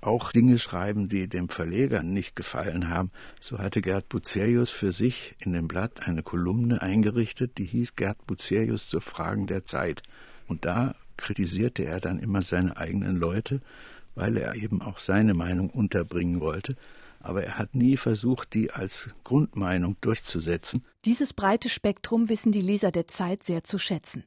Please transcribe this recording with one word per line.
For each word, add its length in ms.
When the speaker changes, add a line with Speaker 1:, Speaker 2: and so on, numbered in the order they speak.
Speaker 1:
Auch 320
Dinge 260
schreiben, 520
die 180
dem 220
Verleger 520
nicht 340
gefallen 520
haben. 220
So 200
hatte 240
Gerd 260
Bucerius 640
für 220
sich 480
in 120
dem 160
Blatt 400
eine 140
Kolumne 580
eingerichtet, 760
die 80
hieß 300
Gerd 300
Bucerius 640
zu 120
Fragen 460
der 200
Zeit. 360
Und 160
da 300
kritisierte 640
er 160
dann 200
immer 240
seine 340
eigenen 400
Leute, 460
weil 220
er 180
eben 280
auch 160
seine 340
Meinung 380
unterbringen 680
wollte. 360
Aber 220
er 160
hat 160
nie 220
versucht, 560
die 180
als 380
Grundmeinung 800
durchzusetzen. 800
Speaker 2:
Dieses 260
breite 380
Spektrum 580
wissen 240
die 80
Leser 320
der 160
Zeit 360
sehr 200
zu 140
schätzen. 480